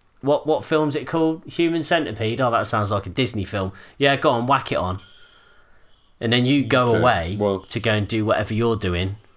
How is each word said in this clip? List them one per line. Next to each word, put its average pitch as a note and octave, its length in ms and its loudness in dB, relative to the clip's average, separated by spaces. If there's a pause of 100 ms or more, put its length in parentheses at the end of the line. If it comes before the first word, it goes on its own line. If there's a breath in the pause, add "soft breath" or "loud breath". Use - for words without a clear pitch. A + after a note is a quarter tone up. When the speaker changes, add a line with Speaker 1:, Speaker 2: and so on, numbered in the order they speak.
(220)
Speaker 1:
what, C#3 240 0
what D3+ 200 -2
film's D#3 300 0
it B2+ 120 -4
called? D#3+ 380 0
Human E3 380 -2
Centipede? B2 580 -2
Oh, B2 100 2
that G#2+ 160 0
sounds G#2 240 0
like G2+ 140 -2
a F#2+ 60 -10
Disney A2 340 -2
film. G2 260 -4 (260 loud breath)
Yeah, C#3 200 2
go C#3+ 140 2
on, A#2+ 160 0
whack C3+ 240 0
it A2 60 0
on." F#2 220 -2 (1200 soft breath)
And A#2 140 0
then B2 120 4
you C3+ 200 4
go B2 220 4
Speaker 2:
Okay, A2 120 4
Speaker 1:
away G2+ 400 2
Speaker 2:
well G2 200 0
Speaker 1:
to - 200 -6
go A2 140 0
and G#2 140 0
do G#2+ 180 0
whatever G#2 280 0
you're A2+ 220 2
doing F#2+ 420 -2 (200)